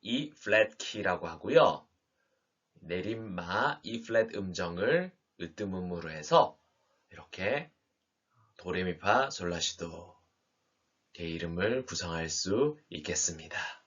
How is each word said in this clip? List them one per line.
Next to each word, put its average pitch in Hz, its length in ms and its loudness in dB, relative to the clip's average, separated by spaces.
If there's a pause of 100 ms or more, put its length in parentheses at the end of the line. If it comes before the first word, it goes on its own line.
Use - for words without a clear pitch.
이 135 300 -4
플랫 107 480 4
키라고 92 500 -2
하고요. 101 580 4 (920)
내림, 98 540 -6
마, 95 480 -2
이 113 200 -8
플랫 113 320 0
음정을 95 800 0 (280)
으뜸음으로 90 680 -6
해서 80 480 4 (520)
이렇게 98 600 -4 (880)
도레미파 92 720 0
솔라시도 85 840 -6 (960)
개 87 120 -10
이름을 85 640 -2
구성할 82 420 -4
수 131 500 0 (120)
있겠습니다. 78 680 -4 (280)